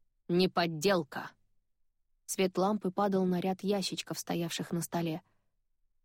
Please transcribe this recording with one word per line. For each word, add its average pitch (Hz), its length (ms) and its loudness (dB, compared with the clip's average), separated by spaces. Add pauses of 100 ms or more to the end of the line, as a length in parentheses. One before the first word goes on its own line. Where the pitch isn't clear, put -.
(280)
не 180 200 4
подделка". 170 840 0 (1000)
Свет 185 240 0
лампы 196 340 0
падал 190 360 2
на 180 140 2
ряд 190 220 -2
ящичков, 190 560 -2
стоявших 170 540 -4
на 170 80 0
столе. 170 400 -2 (840)